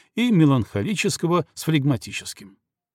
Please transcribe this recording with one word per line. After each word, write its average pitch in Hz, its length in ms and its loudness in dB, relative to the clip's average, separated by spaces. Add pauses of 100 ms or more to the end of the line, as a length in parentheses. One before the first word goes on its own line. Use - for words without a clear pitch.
(140)
и 240 160 0
меланхолического 160 1200 0
с - 100 -14
флегматическим. - 920 -4 (360)